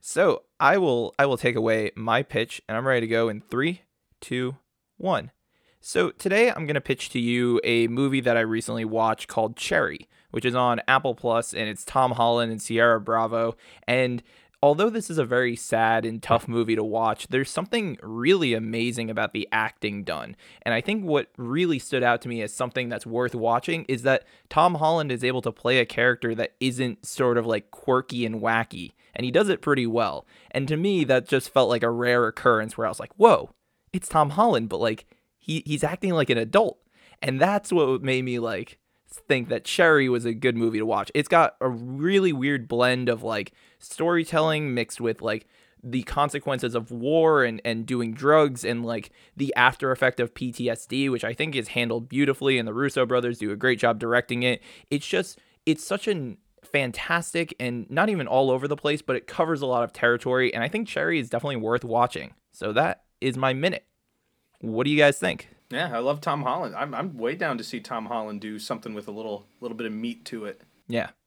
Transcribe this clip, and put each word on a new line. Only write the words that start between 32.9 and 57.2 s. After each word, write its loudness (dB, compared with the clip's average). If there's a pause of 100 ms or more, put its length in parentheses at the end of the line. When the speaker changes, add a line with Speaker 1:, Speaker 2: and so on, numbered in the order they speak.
Speaker 1:
was -8
like, -12
"Whoa, 8 (420)
it's -6
Tom 4
Holland," 2
but, -4
like, -2 (320)
he, -6
he's -2
acting -2
like 2
an 4
adult. 2 (440)
And -2
that's 2
what 2
made 0
me, -4
like, -6 (300)
think -2
that -2
Cherry 4
was 0
a 0
good 0
movie 2
to 0
watch. -2
It's 0
got 4
a 0
really 0
weird -2
blend 2
of, 0
like, -4 (260)
storytelling 0
mixed -4
with, -2
like, -4 (360)
the -4
consequences -2
of -4
war 2
and, -4
and -4
doing -4
drugs 4
and, -4
like, -8 (260)
the -2
after 4
effect 0
of -2
P -6
T -4
S -4
D, -2
which -2
I -4
think -4
is -4
handled -2
beautifully, 2
and -2
the -6
Russo 0
brothers 0
do -4
a -6
great 2
job 2
directing 0
it. 0 (300)
It's -4
just, -4 (260)
it's 0
such -6
an -4 (280)
fantastic -4